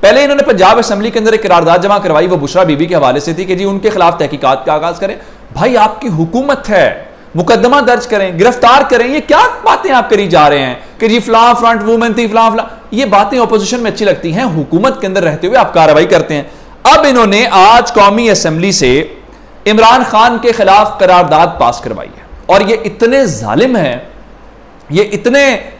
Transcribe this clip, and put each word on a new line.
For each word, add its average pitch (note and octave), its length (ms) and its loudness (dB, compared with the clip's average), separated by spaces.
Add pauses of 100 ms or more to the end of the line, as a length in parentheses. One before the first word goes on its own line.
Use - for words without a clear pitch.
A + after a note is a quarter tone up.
पहले A#3 200 4
इन्होंने C#4+ 200 0
पंजाब A#3+ 360 2
असम्बली A3 320 -4
के A#3+ 80 -4
अंदर A3+ 160 0
एक A3 80 -2
करारदाद E3+ 400 2
जमा G3+ 160 0
करवाई, F3 280 0
वो F3+ 100 0
बुशरा D#3 280 0
बीबी D#3 220 0
के F3 80 -4
हवाले C#3 260 0
से E3 140 -6
थी F#3 100 -6
कि F3+ 120 -2
जी F#3+ 80 -4
उनके G3 260 -2
खिलाफ E3+ 280 0
तहकीकात C#3 480 -2
का D#3 60 -2
आगाज E3 260 -4
करें। G3 200 -6 (360)
भाई A#3 200 -2
आपकी A3 340 -2
हुकूमत A#3 600 -4
है, F3 420 0 (260)
मुकदमा A3+ 440 0
दर्ज A#3+ 260 0
करें, F#3+ 320 -4
गिरफ्तार A#3+ 460 2
करें, B3 220 0
ये C#4+ 140 -4
क्या E4+ 260 2 (180)
बातें F#4+ 260 0
आप B3+ 200 0
करी G3+ 180 0
जा D#3 200 4
रहे C#3+ 100 2
हैं B2+ 240 -6 (180)
कि A3 80 0
जी A3+ 120 2
फलां A#3 340 2
फ्रंट A#3 280 0
वुमेन A3+ 320 0
थी, A3+ 140 -2
फलां A3+ 220 0
फलां, G#3+ 160 -6 (320)
ये C#4 60 0
बातें G#3 360 0
opposition A3+ 400 -2
में A3 100 -4
अच्छी - 140 -6
लगती E3+ 280 -2
हैं, A3 120 -2
हुकूमत E3+ 560 -2
के G3+ 60 -6
अंदर F#3+ 160 -2
रहते D#3 240 -4
हुए A3+ 100 0
आप - 180 0
कार्रवाई D#3 320 4
करते D#3+ 280 0
हैं। C#3+ 160 -8 (460)
अब D#4 100 2
इन्होंने A#3 400 2
आज A3 440 4
कौमी G#3 380 2
असम्बली F3 440 -2
से C#3 460 -2 (480)
इमरान A3+ 380 4
खान A#3 340 0
के A#3+ 140 0
खिलाफ G#3 480 2
करारदाद F3 600 2
पास A#2+ 240 0
करवाई F2 220 -10
है - 480 -6
और G3+ 80 4
ये G#3+ 240 -2
इतने A#3 400 0
जालिम C#3 500 -2
हैं, C3 320 -4 (840)
ये F#3 100 2
इतने A#3+ 640 0 (160)